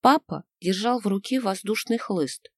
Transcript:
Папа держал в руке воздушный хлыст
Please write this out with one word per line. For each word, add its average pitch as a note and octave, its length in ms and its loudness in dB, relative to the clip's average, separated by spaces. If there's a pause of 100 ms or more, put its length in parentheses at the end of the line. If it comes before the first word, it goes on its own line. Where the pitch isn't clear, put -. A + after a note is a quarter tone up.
Папа B3+ 420 4 (160)
держал G#3 400 0
в B3+ 60 -6
руке G3+ 340 -2
воздушный G#3+ 580 -2
хлыст - 600 -4